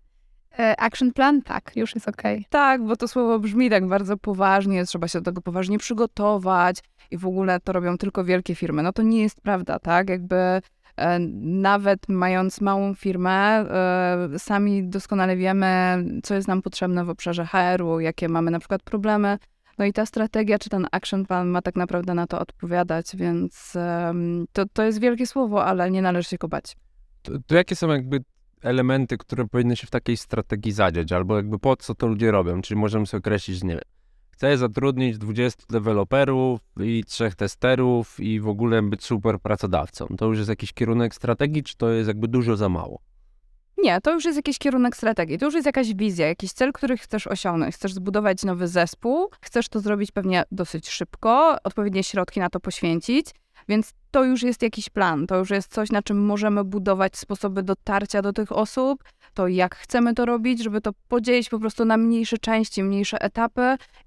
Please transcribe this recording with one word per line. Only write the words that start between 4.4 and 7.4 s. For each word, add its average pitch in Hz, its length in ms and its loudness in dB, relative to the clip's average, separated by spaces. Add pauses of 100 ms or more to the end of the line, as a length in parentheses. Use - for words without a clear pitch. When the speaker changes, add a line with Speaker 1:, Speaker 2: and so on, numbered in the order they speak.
Speaker 2:
trzeba 175 220 -4
się 170 120 -4
do 175 120 -2
tego 180 100 -8
poważnie 185 360 -2
przygotować 202 1000 0 (340)
i 185 60 -8
w 180 80 -8
ogóle 185 340 0